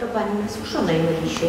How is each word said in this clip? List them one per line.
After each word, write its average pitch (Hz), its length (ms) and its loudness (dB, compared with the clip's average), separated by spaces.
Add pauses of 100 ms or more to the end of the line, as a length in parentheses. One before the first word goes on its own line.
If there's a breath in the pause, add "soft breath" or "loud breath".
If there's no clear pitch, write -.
to 226 180 -2
pani 208 240 0
na 220 60 -2
suszonej 175 540 0
melisie, 165 460 0